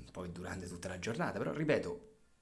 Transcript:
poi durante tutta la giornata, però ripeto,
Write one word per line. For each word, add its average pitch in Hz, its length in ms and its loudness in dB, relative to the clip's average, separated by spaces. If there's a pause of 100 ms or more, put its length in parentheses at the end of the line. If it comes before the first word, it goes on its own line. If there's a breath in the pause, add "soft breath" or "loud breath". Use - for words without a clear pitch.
(120)
poi 90 220 -4
durante 90 340 -4
tutta 87 220 -4
la 90 100 -4
giornata, 110 380 0
però 147 160 2
ripeto, 143 640 2 (260)